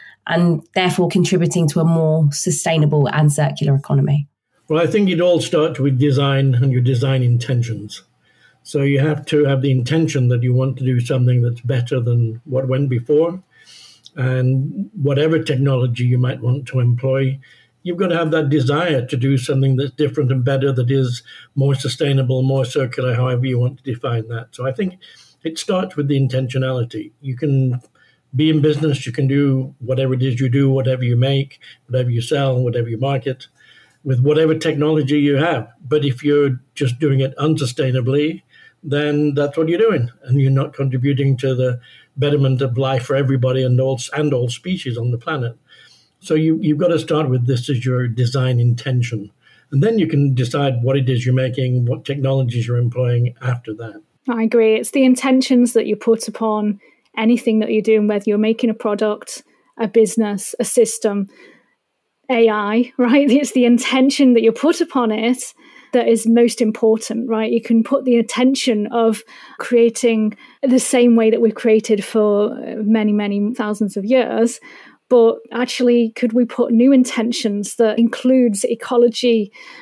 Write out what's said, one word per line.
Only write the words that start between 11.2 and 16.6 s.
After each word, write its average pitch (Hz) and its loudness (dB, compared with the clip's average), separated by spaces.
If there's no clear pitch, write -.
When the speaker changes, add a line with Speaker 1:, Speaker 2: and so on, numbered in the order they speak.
Speaker 2:
that's 120 -2
better 127 -2
than 117 -2
what 131 -4
went 131 -2
before. 151 0
And 131 -2
whatever 147 0
technology 127 0
you 123 2
might 127 -2
want 127 -4